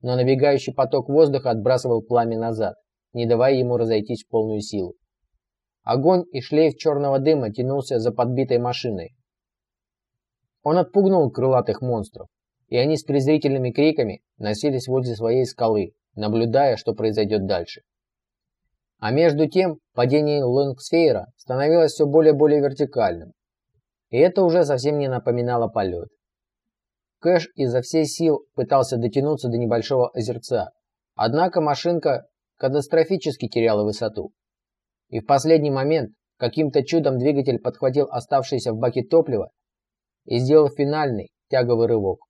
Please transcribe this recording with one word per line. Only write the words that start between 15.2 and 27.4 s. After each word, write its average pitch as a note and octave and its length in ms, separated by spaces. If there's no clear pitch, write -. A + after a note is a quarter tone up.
скалы, A2 500
наблюдая, A2+ 640
что - 180
произойдет G#2+ 520
дальше. F2+ 360
А G#2+ 120
между D3+ 380
тем, F3+ 300
падение C#3+ 500
Лонгсфейра C3+ 840
становилось D3 560
все D#3 140
более D#3 280
и - 20
более D3 240
вертикальным, A#2+ 720
и A#2 80
это F3+ 240
уже E3+ 220
совсем C#3+ 340
не C#3 100
напоминало A#2+ 600
полет. F#2 400
Кэш E3+ 340